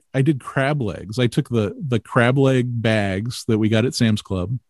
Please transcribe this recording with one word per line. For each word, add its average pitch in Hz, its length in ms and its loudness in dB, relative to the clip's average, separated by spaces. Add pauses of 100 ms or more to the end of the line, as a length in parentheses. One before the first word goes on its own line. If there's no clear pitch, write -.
(120)
I 139 100 0
did 135 180 0
crab 139 420 -2
legs. 101 360 -6
I 123 100 4
took - 200 -2
the, 110 300 0
the 127 220 -2
crab 123 360 2
leg 131 300 2 (160)
bags 110 640 -2
that 110 120 2
we 107 100 2
got 110 160 4
at 131 100 -2
Sam's 110 280 2
Club 98 360 -4 (120)